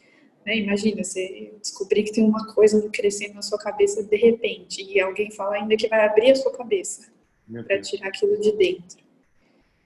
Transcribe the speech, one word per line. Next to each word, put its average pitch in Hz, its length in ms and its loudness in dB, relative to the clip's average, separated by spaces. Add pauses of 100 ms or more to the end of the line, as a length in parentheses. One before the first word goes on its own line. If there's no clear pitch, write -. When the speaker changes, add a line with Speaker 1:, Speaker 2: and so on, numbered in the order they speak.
(460)
Speaker 1:
né, 208 100 -2
imagina, 202 480 0
você 202 580 -8
descobrir 208 420 -2
que 208 100 -6
tem 220 100 4
uma 214 300 0
coisa 214 360 6
crescendo 202 440 -4
na 202 80 -18
sua 208 160 -6
cabeça 202 440 0
de 208 140 -2
repente 208 680 0
e 196 200 -4
alguém 190 280 -4
fala 202 260 -6
ainda 214 200 -2
que 220 140 0
vai 220 160 4
abrir 220 260 6
a 269 40 8
sua 262 180 -2
cabeça 208 580 -6 (340)
Speaker 2:
Meu 113 200 -12
Speaker 1:
pra 196 100 -2
Speaker 2:
Deus. 202 140 -6
Speaker 1:
tirar 392 180 -8
aquilo - 320 0
de 214 140 2
dentro. - 500 -2 (840)